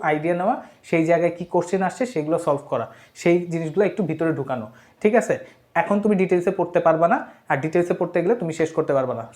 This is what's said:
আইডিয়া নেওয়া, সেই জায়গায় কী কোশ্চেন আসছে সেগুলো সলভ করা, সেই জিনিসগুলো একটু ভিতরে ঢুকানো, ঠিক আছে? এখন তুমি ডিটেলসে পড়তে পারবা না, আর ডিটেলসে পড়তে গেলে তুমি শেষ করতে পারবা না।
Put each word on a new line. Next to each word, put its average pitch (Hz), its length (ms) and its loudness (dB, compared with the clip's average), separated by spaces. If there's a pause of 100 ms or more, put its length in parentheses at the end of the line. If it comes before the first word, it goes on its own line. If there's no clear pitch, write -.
আইডিয়া 156 340 0
নেওয়া, 202 200 0 (280)
সেই 165 220 0
জায়গায় 170 320 2
কী 175 160 -8
কোশ্চেন 180 300 0
আসছে 185 220 -2
সেগুলো 160 340 -2
সলভ 143 220 0 (100)
করা, 117 200 -4 (300)
সেই 175 180 4 (140)
জিনিসগুলো 165 320 0
একটু 190 180 -2
ভিতরে 160 300 -2
ঢুকানো, 127 340 -6 (340)
ঠিক 214 140 4
আছে? 214 240 2 (360)
এখন 202 260 2
তুমি 208 140 2
ডিটেলসে 180 360 2
পড়তে 170 280 0
পারবা 165 280 4
না, 220 100 2 (320)
আর 147 80 2
ডিটেলসে 170 360 0
পড়তে 175 300 -2
গেলে 214 120 2
তুমি 165 180 -6
শেষ 156 180 -2
করতে 147 220 -2
পারবা 127 200 0
না। 117 100 -8 (120)